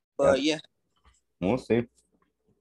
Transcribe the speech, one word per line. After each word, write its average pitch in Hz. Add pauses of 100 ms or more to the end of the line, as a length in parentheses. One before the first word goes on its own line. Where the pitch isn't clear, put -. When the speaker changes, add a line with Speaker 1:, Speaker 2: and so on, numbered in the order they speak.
(180)
Speaker 1:
But 139
Speaker 2:
Yeah. 156 (840)
Speaker 1:
yeah. 87
Speaker 2:
We'll 120
see. 120 (760)